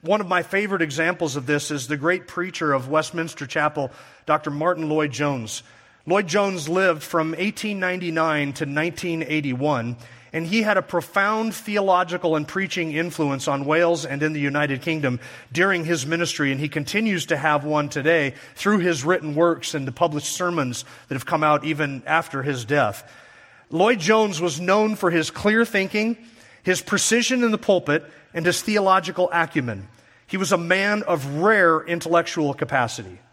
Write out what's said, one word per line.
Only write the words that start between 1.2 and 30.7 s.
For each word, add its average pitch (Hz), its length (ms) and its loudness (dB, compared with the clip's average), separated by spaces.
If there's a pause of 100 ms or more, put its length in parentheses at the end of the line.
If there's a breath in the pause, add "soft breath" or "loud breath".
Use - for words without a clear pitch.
of 139 120 -6
this 147 260 -2
is 131 160 -6
the 151 80 -2
great 175 320 -2
preacher 175 440 -4
of 127 160 0
Westminster 156 560 -2
Chapel, 147 460 -2 (340 loud breath)
Doctor 151 280 0
Martyn 160 360 0
Lloyd-Jones. 143 760 -2 (420 soft breath)
Lloyd-Jones 185 640 0
lived 175 340 2
from 160 340 0
eighteen 208 440 -4
ninety-nine 160 720 0
to 147 140 -4
nineteen 160 580 -2
eighty-one, 135 720 -2 (340 loud breath)
and 165 160 -4
he 208 140 0
had 208 160 2
a 185 60 2
profound 208 720 -2
theological 180 840 0
and 151 100 -2
preaching 180 460 -4
influence 147 560 -2
on 139 160 0
Wales 165 400 2
and 139 180 -4
in 156 120 0
the 147 60 -4
United 143 420 0
Kingdom 143 380 -2 (320 loud breath)
during 175 340 2
his 160 200 -2
ministry, 160 460 0
and 135 80 -4
he 151 80 -4
continues 185 580 -2
to 160 100 -2
have 147 280 2
one 151 240 0
today 147 460 2 (200 loud breath)
through 208 240 2
his 170 260 0
written 156 300 0
works 165 400 2
and 139 120 -4
the 131 60 -6
published 147 380 0
sermons 156 540 -2 (240 loud breath)
that - 60 -6
have 131 100 -6
come 156 180 0
out 151 220 2
even 143 420 -4
after 151 360 -2
his 127 240 -4
death. 123 440 0 (600 loud breath)
Lloyd-Jones 202 680 2
was 165 220 -2
known 208 360 2
for 185 140 2
his 160 200 2
clear 214 340 2
thinking, 214 540 -2 (440 loud breath)
his 185 200 0
precision 233 600 2
in 233 80 4
the 214 80 0
pulpit, 170 460 2 (300 loud breath)
and 165 100 -4
his 175 160 2
theological 190 720 2
acumen. 127 560 -2 (380 soft breath)
He - 100 -6
was 185 160 0
a 196 60 4
man 196 460 0